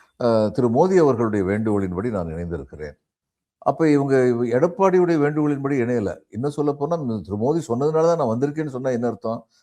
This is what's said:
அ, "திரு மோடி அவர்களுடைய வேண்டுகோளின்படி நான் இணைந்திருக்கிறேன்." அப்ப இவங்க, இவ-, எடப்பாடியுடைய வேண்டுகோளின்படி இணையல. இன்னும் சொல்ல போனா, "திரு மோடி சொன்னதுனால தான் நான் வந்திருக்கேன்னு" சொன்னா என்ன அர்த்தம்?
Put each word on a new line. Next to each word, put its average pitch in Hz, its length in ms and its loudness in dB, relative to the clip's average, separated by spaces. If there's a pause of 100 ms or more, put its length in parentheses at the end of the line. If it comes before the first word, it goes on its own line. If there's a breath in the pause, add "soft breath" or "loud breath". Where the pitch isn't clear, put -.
(220 loud breath)
அ, 113 280 2
"திரு 123 200 0
மோடி 180 280 4
அவர்களுடைய 113 480 2
வேண்டுகோளின்படி 101 680 -2
நான் 90 160 -4
இணைந்திருக்கிறேன்." 78 680 -10 (640)
அப்ப 151 320 0
இவங்க, 139 260 2 (120)
இவ-, 120 220 0
எடப்பாடியுடைய 175 680 2
வேண்டுகோளின்படி 147 640 0
இணையல. 117 320 0 (180)
இன்னும் 131 220 -4
சொல்ல 147 220 -2
போனா, 147 220 -4 (240)
"திரு 95 180 -6
மோடி 147 260 0
சொன்னதுனால 156 440 0
தான் 170 100 2
நான் 131 140 0
வந்திருக்கேன்னு" 143 440 -2
சொன்னா 131 140 -4
என்ன 120 180 -2
அர்த்தம்? 113 320 -6 (240)